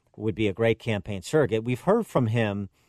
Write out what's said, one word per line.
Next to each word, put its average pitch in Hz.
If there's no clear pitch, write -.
would 107
be 110
a 95
great 113
campaign 101
surrogate. 113
We've 123
heard 208
from 131
him 104